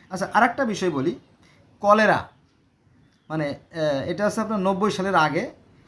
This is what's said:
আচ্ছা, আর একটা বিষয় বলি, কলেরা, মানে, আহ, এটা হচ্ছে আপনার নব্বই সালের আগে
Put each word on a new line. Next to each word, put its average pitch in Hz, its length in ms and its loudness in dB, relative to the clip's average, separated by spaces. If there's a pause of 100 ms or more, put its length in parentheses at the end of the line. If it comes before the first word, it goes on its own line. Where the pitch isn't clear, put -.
(100)
আচ্ছা, 185 240 -6
আর 214 80 4
একটা 254 220 0
বিষয় 190 260 -2
বলি, 151 280 -2 (640)
কলেরা, 202 480 4 (1000)
মানে, 156 220 -4
আহ, 147 540 -4
এটা 175 200 -4
হচ্ছে 208 160 -2
আপনার 208 200 -4
নব্বই 190 300 0
সালের 190 240 -2
আগে 160 360 0 (380)